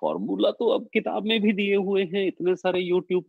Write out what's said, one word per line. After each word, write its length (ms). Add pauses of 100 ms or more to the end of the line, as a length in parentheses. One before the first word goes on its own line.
फॉर्मूला 500
तो 180
अब 240
किताब 320
में 160
भी 120
दिए 220
हुए 300
हैं, 220
इतने 280
सारे 340
YouTube 400